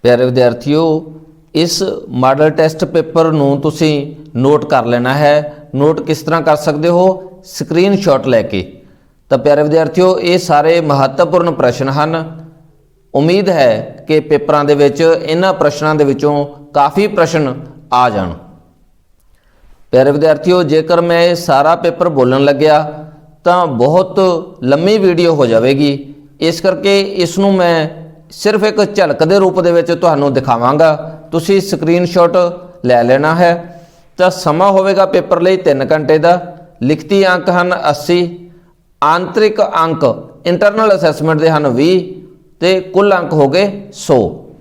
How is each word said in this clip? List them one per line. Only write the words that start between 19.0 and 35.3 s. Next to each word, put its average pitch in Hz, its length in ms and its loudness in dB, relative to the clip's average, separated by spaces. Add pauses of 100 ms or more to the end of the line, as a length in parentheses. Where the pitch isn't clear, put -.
ਪਿਆਰੇ 135 200 4
ਵਿਦਿਆਰਥੀਓ, 156 520 2
ਜੇਕਰ 160 380 0
ਮੈਂ 170 220 0
ਇਹ 175 120 2
ਸਾਰਾ 165 420 2
ਪੇਪਰ 175 320 -2
ਬੋਲਣ 135 360 2
ਲੱਗਿਆ 151 640 0 (380)
ਤਾਂ 175 220 2
ਬਹੁਤ 160 540 0 (420)
ਲੰਮੀ 165 360 2
ਵੀਡੀਓ 175 360 2
ਹੋ 143 120 2
ਜਾਵੇਗੀ, 135 680 0 (260)
ਇਸ 165 200 -2
ਕਰਕੇ 196 400 0
ਇਸ 185 380 -4
ਨੂੰ 196 160 2
ਮੈਂ 170 340 0 (420)
ਸਿਰਫ 214 340 -2
ਇੱਕ 214 300 -2
ਝਲਕ 160 300 0
ਦੇ 185 140 2
ਰੂਪ 185 220 0
ਦੇ 170 120 0
ਵਿੱਚ 170 200 0
ਤੁਹਾਨੂੰ 151 400 0
ਦਿਖਾਵਾਂਗਾ। 135 840 0 (140)
ਤੁਸੀਂ 170 280 0
ਸਕਰੀਨਸ਼ਾਟ 175 720 0 (540)
ਲੈ 123 180 4
ਲੈਣਾ 139 300 2
ਹੈ। 170 420 0 (400)
ਤਾਂ 180 140 2
ਸਮਾਂ 180 400 0
ਹੋਵੇਗਾ 190 360 2
ਪੇਪਰ 175 340 0